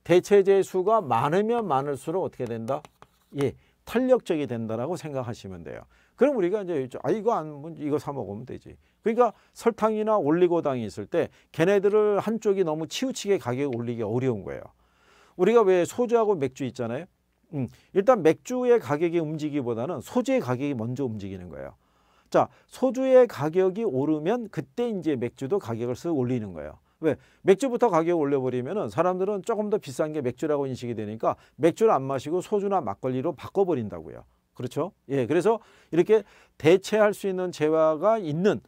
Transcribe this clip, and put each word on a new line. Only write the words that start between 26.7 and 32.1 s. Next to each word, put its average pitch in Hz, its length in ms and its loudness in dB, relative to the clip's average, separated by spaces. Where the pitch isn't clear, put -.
왜? 147 140 0
맥주부터 240 480 4
가격을 165 240 2
올려버리면은 139 760 -2
사람들은 185 540 -2
조금 214 260 -4
더 208 80 0
비싼 156 360 -6
게 156 80 -4
맥주라고 143 440 -2
인식이 120 300 -6
되니까 107 400 -4
맥주를 170 340 4
안 143 100 2
마시고 139 400 -4